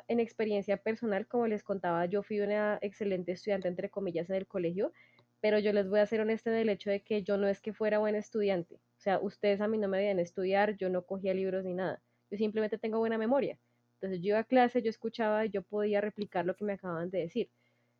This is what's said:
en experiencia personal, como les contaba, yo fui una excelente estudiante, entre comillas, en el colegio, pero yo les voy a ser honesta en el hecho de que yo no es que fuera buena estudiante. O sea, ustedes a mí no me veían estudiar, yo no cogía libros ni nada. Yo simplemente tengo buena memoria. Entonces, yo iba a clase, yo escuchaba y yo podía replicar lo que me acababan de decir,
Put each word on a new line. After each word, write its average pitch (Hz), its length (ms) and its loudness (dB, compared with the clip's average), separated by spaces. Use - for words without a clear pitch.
en 233 120 2
experiencia 208 580 0
personal, 220 500 -2
como 240 200 0
les 214 160 -2
contaba, 175 440 0
yo 196 160 0
fui 208 180 -4
una 208 400 0
excelente 190 520 -4
estudiante, 190 340 -2
entre 190 240 -4
comillas, 175 380 -4
en 190 80 0
el 190 100 -4
colegio, 190 460 -2
pero 214 180 4
yo 208 140 2
les 202 160 2
voy 208 100 4
a 208 80 6
ser 220 140 0
honesta 220 300 -2
en 226 60 2
el 226 120 2
hecho 202 200 -2
de 202 140 0
que 208 200 -2
yo 202 140 0
no 202 100 2
es 196 140 0
que 214 120 -8
fuera 214 260 0
buena 214 200 2
estudiante. 196 560 -2
O - 260 -20
sea, 190 180 2
ustedes 202 420 0
a 208 60 0
mí 220 100 0
no 202 100 0
me 196 120 0
veían 202 200 2
estudiar, 196 580 2
yo 185 120 -2
no 180 160 -2
cogía 190 280 -2
libros 190 320 -2
ni 180 100 -4
nada. 180 260 -4
Yo 202 60 -6
simplemente 214 420 -2
tengo 220 200 -2
buena 226 200 0
memoria. 226 400 0
Entonces, 185 220 -6
yo 196 60 -2
iba 208 100 4
a 226 60 0
clase, 247 360 4
yo 220 80 0
escuchaba 220 560 -2
y 220 60 -2
yo 202 120 -2
podía 208 380 0
replicar 202 440 -4
lo 185 100 -2
que 208 100 -6
me 202 80 -2
acababan 180 380 -6
de 185 80 -2
decir, 170 320 -4